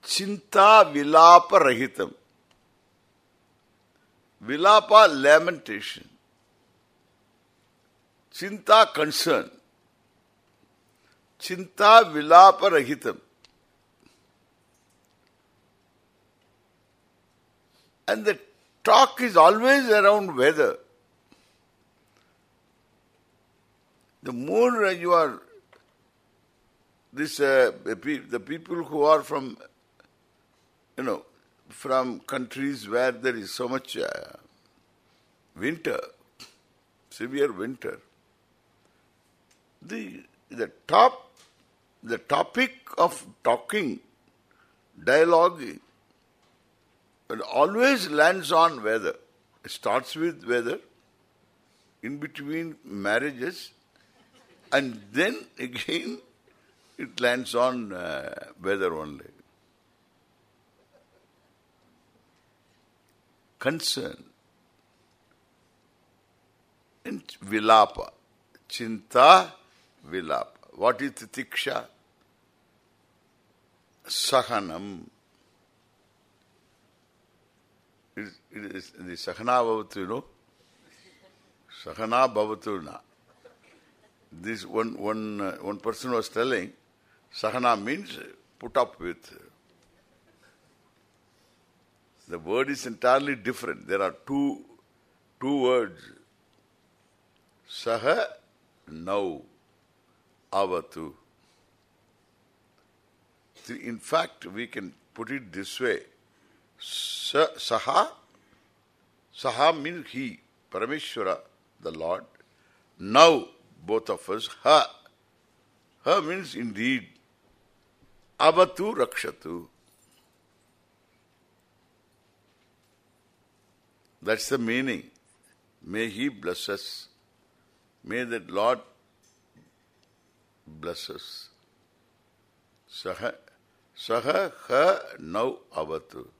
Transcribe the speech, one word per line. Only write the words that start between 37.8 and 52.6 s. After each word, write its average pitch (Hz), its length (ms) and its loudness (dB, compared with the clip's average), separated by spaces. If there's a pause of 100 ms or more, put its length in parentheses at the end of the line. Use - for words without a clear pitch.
the, - 440 -16 (260)
the 113 220 -10 (160)
top, 226 420 4 (720)
the 113 160 -8
topic - 540 -2 (260)
of - 260 0 (200)
talking, 131 560 -2 (1000)
dialoguing, 165 800 2 (1500)
it 113 100 -10
always 202 680 0
lands 156 400 2
on 165 320 4
weather. 107 320 -2 (500)
It - 60 -18
starts 127 460 -4
with 160 280 -6
weather, 117 360 -4 (1200)
in 139 160 -12
between 151 560 -12 (100)